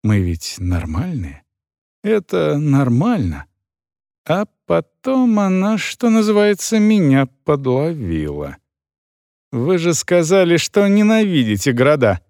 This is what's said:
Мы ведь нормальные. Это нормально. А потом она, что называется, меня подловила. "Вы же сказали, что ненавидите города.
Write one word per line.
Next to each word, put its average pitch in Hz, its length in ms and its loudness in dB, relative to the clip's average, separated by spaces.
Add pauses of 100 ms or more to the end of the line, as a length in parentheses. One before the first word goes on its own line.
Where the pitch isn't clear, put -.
Мы 107 160 2
ведь 87 400 -4
нормальные. 87 800 -6 (600)
Это 180 560 -2
нормально. 139 880 0 (800)
А 190 180 -2 (220)
потом 233 720 0
она, 196 400 0
что - 320 -2
называется, 208 640 2
меня 175 500 4 (180)
подловила. 117 1120 -4 (920)
"Вы 143 280 0
же 165 160 0
сказали, 175 640 2
что 202 300 0
ненавидите 196 840 2
города. 123 580 2